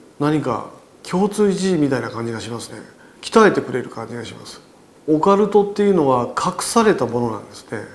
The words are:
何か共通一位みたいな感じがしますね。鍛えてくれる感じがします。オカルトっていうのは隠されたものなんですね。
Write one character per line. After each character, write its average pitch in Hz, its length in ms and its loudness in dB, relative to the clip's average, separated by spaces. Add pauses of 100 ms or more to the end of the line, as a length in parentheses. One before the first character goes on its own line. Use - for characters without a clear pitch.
(200)
何 147 220 0
か 120 300 -4 (320)
共 190 260 0
通 208 220 2
一 185 240 0
位 - 20 0
み 147 120 2
た 131 100 0
い - 20 -2
な 113 80 -6
感 113 160 -6
じ 117 80 -6
が 110 60 -8
し 104 100 -10
ま 117 100 -8
す - 120 -14
ね。 110 80 -14 (420)
鍛 220 260 4
え 175 40 6
て 135 100 0
く 131 100 -10
れ 123 120 -6
る - 60 -12
感 113 180 -12
じ 117 80 -14
が 117 100 -12
し 104 80 -14
ま - 140 -18
す。 - 120 -18 (480)
オ 156 120 2
カ 196 160 6
ル 202 140 2
ト 208 140 4
っ 202 100 -4
て 208 100 0
い 202 80 4
う - 20 4
の 156 140 4
は 123 200 2
隠 - 340 -6
さ - 220 2
れ 208 120 4
た 131 100 0
も 117 140 -4
の 120 120 -2
な 104 80 -8
ん 110 60 -16
で - 80 -20
す - 180 -18
ね。 113 80 -8 (160)